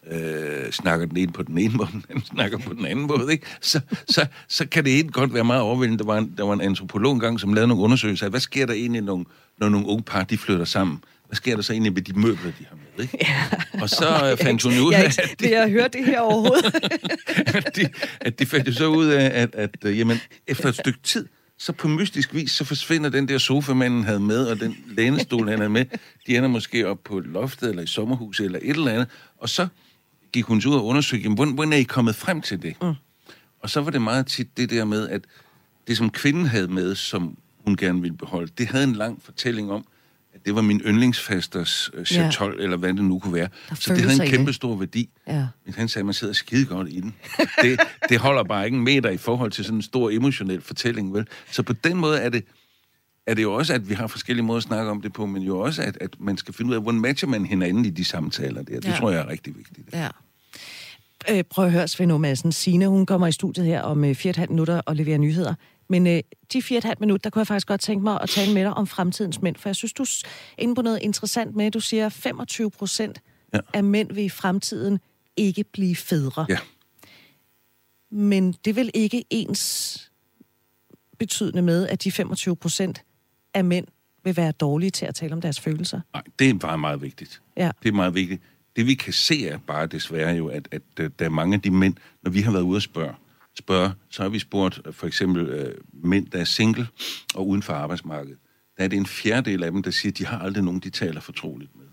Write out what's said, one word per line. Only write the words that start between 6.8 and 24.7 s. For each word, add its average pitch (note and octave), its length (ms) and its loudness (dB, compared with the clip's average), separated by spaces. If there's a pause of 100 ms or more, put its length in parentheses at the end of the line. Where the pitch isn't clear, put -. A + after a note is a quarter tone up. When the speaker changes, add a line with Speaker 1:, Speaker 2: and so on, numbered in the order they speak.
Speaker 1:
engang, A#2 280 0
som G2+ 140 2
lavede A2 140 6
nogle G#2+ 140 4
undersøgelser A2 440 2
af, G2 60 -2
hvad B2 80 -2
sker C3+ 260 -2
der A#2+ 80 -2
egentlig, A#2 280 -2
når, F#2+ 220 -4 (340)
når G#2 100 2
nogle G#2 180 4
unge G#2+ 160 0
par, F#2+ 220 -2
de G#2+ 140 -2
flytter F2+ 260 0
sammen? F2+ 400 -2 (220)
Hvad G#2+ 100 -8
sker B2 180 0
der G#2+ 80 -2
så - 100 -2
egentlig A2 240 2
ved F#2+ 60 -2
de F#2+ 100 -8
møbler, F#2 460 2
de - 100 -16
har - 80 -20 (200)
med, A#2+ 80 -4
ikke? - 160 -8
Speaker 2:
Ja. D3 240 2 (380)
Speaker 1:
Og G#2 80 -2
så, D#3+ 240 2
Speaker 2:
<laughs> D3 100 4
Jeg C3+ 80 4
Speaker 1:
øh, A#2 60 0
fandt A#2+ 240 4
hun B2 100 4
jo B2 100 6
ud E3 100 6
Speaker 2:
jeg G3+ 80 8
Speaker 1:
af, F#3+ 40 8
Speaker 2:
ikke D#3+ 180 2
Speaker 1:
at - 180 -4
de A3 40 -2
Speaker 2:
vil A#3+ 60 6
jeg A3 200 6
høre A#3 180 4
det B3+ 160 -4
her B3 160 4
overhovedet? A3+ 540 6 (400)
Speaker 1:
<laughs> - 400 0 (120)
at - 100 -6
de, G3 120 2 (320)
at - 180 -4
de C3+ 80 2
fandt C#3 220 2
jo B2 40 0
så D#3 140 2
ud D#3+ 200 6
af, C3+ 360 4
at, A#2 120 0
at, G#2 300 -4
øh, G#2 140 0
jamen, A2+ 180 4 (300)
efter C#3 220 -2
et A#2+ 60 0
stykke - 280 -2
tid, - 240 -2 (320)
så - 140 -6
på - 160 -2
mystisk D3+ 460 0
vis, D3 160 -2
så - 140 -2
forsvinder D3+ 460 0
den C#3 180 2
der C3+ 100 0
sofa, C3+ 360 2
manden B2 300 4
havde G#2 160 2
med, A2+ 260 2
og A2+ 140 -2
den A2+ 160 -4 (100)